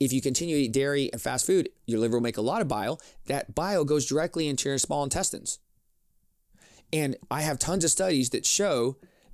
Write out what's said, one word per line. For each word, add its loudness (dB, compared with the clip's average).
if 4
you 2
continue 0
to 4
eat 0
dairy 2
and -8
fast 0
food, 4
your 0
liver 2
will 2
make -2
a -2
lot 0
of -2
bile. -2
That -4
bile 0
goes 2
directly -2
into -2
your 0
small 0
intestines. -4
And -2
I -2
have -2
tons -2
of 2
studies 2
that -2
show 0